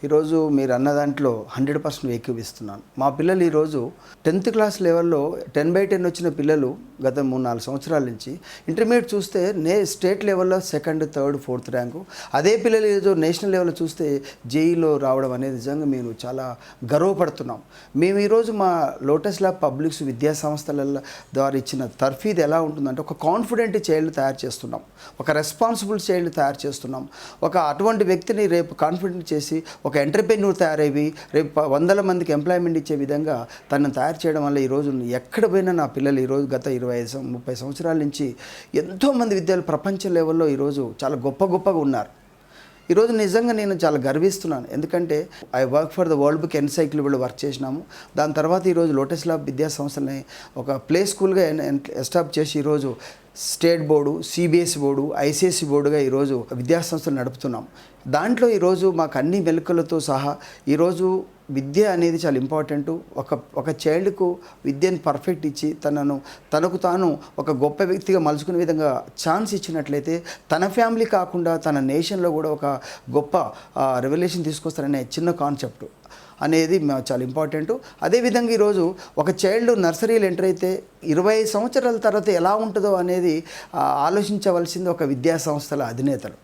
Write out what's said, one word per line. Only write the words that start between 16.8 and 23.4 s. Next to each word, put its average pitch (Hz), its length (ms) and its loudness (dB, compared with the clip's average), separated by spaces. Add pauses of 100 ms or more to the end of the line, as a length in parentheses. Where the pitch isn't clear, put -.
గర్వపడుతున్నాం. 151 680 0 (340)
మేము 185 240 4
ఈరోజు 220 320 4
మా 180 420 2 (100)
లోటస్ 156 380 0
ల్యాబ్ 185 220 0
పబ్లిక్స్ 151 400 -2
విద్యా 139 300 0
సంస్థల 143 680 -4 (320)
ద్వారా 139 240 0
ఇచ్చిన 131 280 -4
తర్ఫీదు 139 560 0
ఎలా 156 200 2
ఉంటుందంటే, 151 400 -4
ఒక 151 120 -8
కాన్ఫిడెంట్ 208 760 0